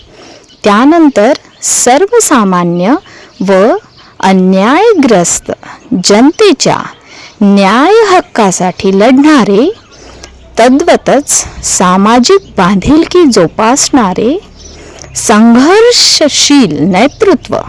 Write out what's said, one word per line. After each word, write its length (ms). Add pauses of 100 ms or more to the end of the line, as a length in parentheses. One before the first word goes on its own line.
(640)
त्यानंतर 680 (300)
सर्वसामान्य 1300 (540)
व 40 (680)
अन्यायग्रस्त 1300 (520)
जनतेच्या 720 (640)
न्याय 760
हक्कासाठी 800
लढणारे, 720 (840)
तद्वतच 840 (180)
सामाजिक 800 (160)
बांधिलकी 680
जोपासणारे 1120 (800)
संघर्षशील 1700
नेतृत्व, 720 (120)